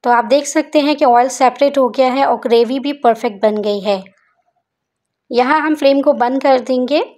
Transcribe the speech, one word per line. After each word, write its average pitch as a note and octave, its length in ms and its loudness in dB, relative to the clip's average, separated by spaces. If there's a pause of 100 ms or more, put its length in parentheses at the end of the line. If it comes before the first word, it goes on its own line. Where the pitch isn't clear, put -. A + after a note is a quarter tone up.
तो B3+ 80 -2
आप A#3 160 0
देख C#4+ 200 0
सकते D4+ 320 -2
हैं D4 160 0
कि D4 100 0
ऑयल B3 260 4
सेपरेट C#4 460 0
हो B3+ 120 2
गया C4 200 0
है C4+ 160 0
और C4 140 -2
ग्रेवी A#3 400 0
भी C#4+ 220 -6
परफेक्ट A3+ 400 -2
बन G#3+ 200 0
गई G#3 200 -4
है। F#3+ 220 -4 (1300)
यहाँ B3+ 300 2
हम D4+ 140 -2
फ्लेम C#4 260 2
को C#4+ 140 2
बंद C4 260 -2
कर C4+ 200 2
देंगे B3+ 440 -2 (120)